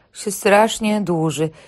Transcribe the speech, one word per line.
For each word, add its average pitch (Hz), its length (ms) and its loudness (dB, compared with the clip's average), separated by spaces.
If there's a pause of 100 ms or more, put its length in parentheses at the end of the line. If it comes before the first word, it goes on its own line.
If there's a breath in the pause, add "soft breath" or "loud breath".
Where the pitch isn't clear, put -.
(120)
się - 180 -10
strasznie 214 680 2
dłuży. 160 500 -2 (180 loud breath)